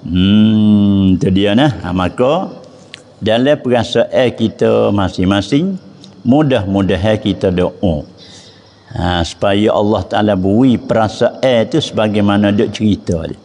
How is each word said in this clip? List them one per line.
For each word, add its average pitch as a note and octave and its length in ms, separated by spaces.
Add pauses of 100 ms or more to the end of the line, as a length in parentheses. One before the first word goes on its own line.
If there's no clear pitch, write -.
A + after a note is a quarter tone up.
Hmm, G2+ 1120
tu - 100
dia G2 240
nah. C3+ 160 (160)
Ha, F2+ 80
maka B2+ 640 (640)
dalam A#2 400
perasaan A#2+ 720
kita A2 640
masing-masing, G2+ 800 (480)
mudah-mudahan G#2 960
kita G2 320
doa. F2 480 (960)
Ha, F2+ 320
supaya G#2 480
Allah G#2 320
Ta'ala G#2 320
beri A2 400
perasaan A#2 880
tu D#3 160
sebagaimana G#2 640
dia G#2 240
cerita F2+ 560
dia. - 160